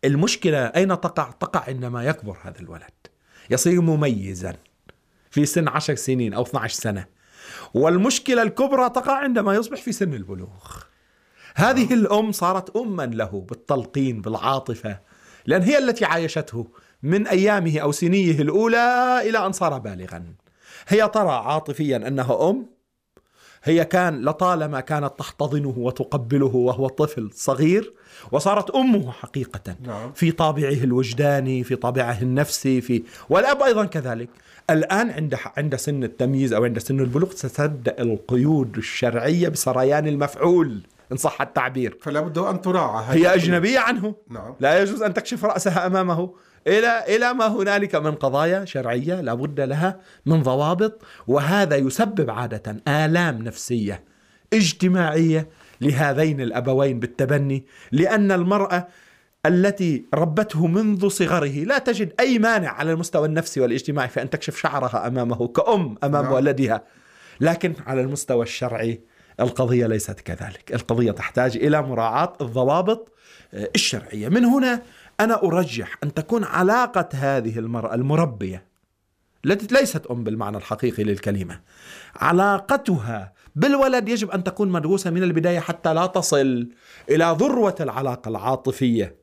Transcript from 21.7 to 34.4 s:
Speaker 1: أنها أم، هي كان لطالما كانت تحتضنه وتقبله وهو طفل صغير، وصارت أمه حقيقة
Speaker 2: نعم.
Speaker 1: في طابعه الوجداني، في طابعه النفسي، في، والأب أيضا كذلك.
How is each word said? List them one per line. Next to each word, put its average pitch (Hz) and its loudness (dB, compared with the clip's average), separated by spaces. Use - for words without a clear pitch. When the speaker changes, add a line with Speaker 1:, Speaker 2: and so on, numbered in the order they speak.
Speaker 1:
أنها 127 0
أم، 240 -2
هي 160 4
كان 165 0
لطالما 151 0
كانت 143 -4
تحتضنه 143 -4
وتقبله 127 0
وهو 127 2
طفل 127 -2
صغير، 156 0
وصارت 196 0
أمه 226 2
حقيقة 95 -10
Speaker 2:
نعم. 120 -12
Speaker 1:
في 160 0
طابعه 156 0
الوجداني، 131 0
في 123 -4
طابعه 120 -2
النفسي، 131 0
في، 120 -2
والأب 262 4
أيضا 220 4
كذلك. 123 -6